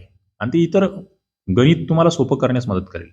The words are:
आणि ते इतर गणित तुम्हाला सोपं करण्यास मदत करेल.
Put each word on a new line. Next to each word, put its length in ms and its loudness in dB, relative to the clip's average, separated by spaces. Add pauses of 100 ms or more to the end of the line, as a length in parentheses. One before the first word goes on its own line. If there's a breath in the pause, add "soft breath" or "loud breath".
(400)
आणि 120 -6
ते 80 0
इतर 260 2 (640)
गणित 400 2
तुम्हाला 220 2
सोपं 280 -2
करण्यास 300 -2
मदत 240 -4
करेल. 200 -14